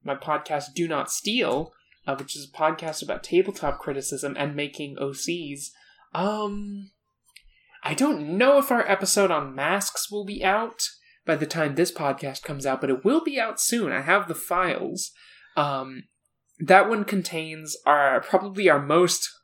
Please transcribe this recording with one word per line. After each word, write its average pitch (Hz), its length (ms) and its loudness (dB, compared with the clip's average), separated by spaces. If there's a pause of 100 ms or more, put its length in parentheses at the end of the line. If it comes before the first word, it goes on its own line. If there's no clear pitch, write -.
my 139 100 -2
podcast, - 600 -4
Do 170 140 0
Not 147 220 -2
Steal, 190 640 -2 (340)
uh, 139 100 -2
which 135 200 -12
is 143 120 -14
a - 80 -20
podcast 160 460 -2
about - 200 -6
tabletop 175 560 0
criticism 139 600 -6
and 143 180 -2
making 147 420 -8
O 139 140 -4
Cs. 143 600 -8 (420)
Um, 202 760 -4 (960)
I 151 100 -2
don't 180 420 0
know 269 220 6
if 269 120 2
our 240 200 2
episode 196 400 4
on 143 240 0
masks 165 560 -2
will 208 140 -6
be 202 200 -8
out 220 380 0 (420)
by 160 120 2
the 151 100 -2
time 151 280 -2
this 170 180 2
podcast 139 500 -4
comes 139 240 -6
out, 131 140 0
but 139 100 0
it 131 140 0
will 294 180 4
be 285 180 -4
out 220 200 -4
soon. 208 320 0
I 120 100 -2
have 175 260 2
the 165 60 -4
files. - 760 -2 (440)
Um, 135 480 -2 (560)
that 185 280 8
one 214 160 0
contains 160 720 -6 (100)
our, 139 340 6
probably 196 480 2
our 147 160 6
most 170 460 2 (120)